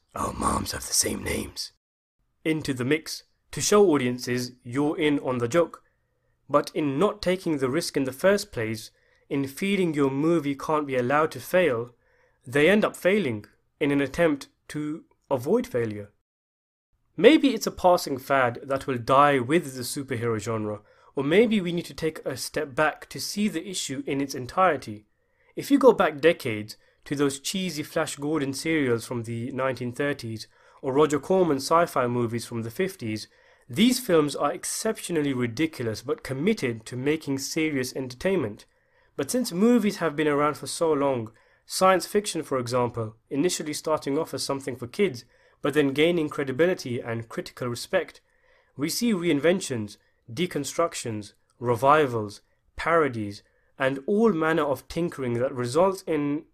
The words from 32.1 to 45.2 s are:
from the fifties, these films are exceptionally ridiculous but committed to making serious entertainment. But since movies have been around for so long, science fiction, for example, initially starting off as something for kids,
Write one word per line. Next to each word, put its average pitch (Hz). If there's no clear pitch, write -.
from 117
the 113
fifties, 110
these 220
films 151
are 143
exceptionally 170
ridiculous 120
but 147
committed 135
to 123
making 139
serious 139
entertainment. 131
But -
since 247
movies 208
have 156
been 151
around 147
for 135
so 160
long, 135
science 185
fiction, 202
for 131
example, 120
initially 151
starting 147
off 160
as 135
something 135
for 120
kids, 139